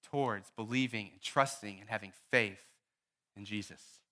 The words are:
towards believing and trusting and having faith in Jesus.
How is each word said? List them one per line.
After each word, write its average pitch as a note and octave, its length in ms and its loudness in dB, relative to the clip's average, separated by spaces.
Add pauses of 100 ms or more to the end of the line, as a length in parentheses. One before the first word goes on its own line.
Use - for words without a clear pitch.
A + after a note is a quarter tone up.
(120)
towards A#2+ 400 0
believing A2+ 600 0
and - 100 -20
trusting G#2 580 0
and G#2 100 -18
having G2+ 240 -4 (160)
faith A2 320 4 (720)
in G2+ 100 -12
Jesus. G2 360 -8 (300)